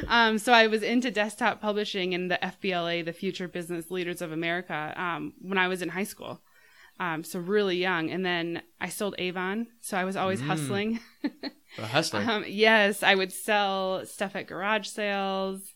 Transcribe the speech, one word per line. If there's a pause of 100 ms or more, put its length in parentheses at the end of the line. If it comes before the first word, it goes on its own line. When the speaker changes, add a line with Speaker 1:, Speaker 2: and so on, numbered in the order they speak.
Speaker 1:
Um,
so
I
was
into
desktop
publishing
in
the
F
B
L
A,
the
Future
Business
Leaders
of
America,
um,
when
I
was
in
high
school. (580)
Um,
so
really
young.
And
then (180)
I
sold
Avon. (120)
So
I
was
always
Speaker 2:
Mm.
Speaker 1:
hustling. (220)
<laughs>
Speaker 2:
A
hustler.
Speaker 1:
Um,
yes,
I
would
sell
stuff
at
garage
sales.